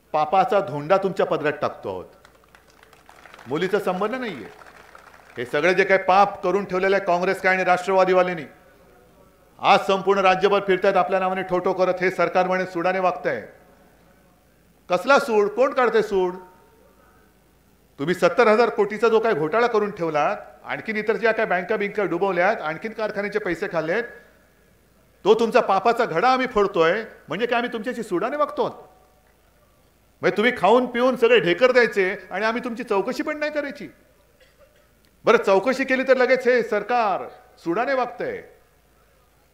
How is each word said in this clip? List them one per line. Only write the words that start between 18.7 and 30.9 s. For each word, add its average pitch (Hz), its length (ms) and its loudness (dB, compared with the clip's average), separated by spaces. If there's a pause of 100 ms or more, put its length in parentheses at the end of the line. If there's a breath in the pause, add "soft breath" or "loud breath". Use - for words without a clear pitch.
जो 220 120 4
काही 220 160 0
घोटाळा 156 320 0
करून 208 240 0
ठेवलात, 165 460 -2 (280)
आणखीन 170 300 -8
इतर 214 200 -2
ज्या 220 160 0
काही 220 160 -2
बँका 180 300 -2
बिंका 202 260 -4
डुबवल्यात, 175 580 0
आणखीन 160 320 -8
कारखान्याचे 202 460 -6
पैसे 190 320 -6
खाल्लेत, 165 320 -2 (1200)
तो 196 80 6
तुमचा 226 280 2
पापाचा 226 440 0
घडा 180 240 0
आम्ही 254 180 0
फोडतोय, 190 560 0 (240)
म्हणजे 190 180 -4
काय 247 120 -2
आम्ही 240 160 -4
तुमच्याशी 233 300 -6
सुडाने 220 340 -4
वागतो? 285 560 -4 (1300)
म्हणजे 175 160 0
तुम्ही 226 200 2
खाऊन 233 280 4
पिऊन 247 300 0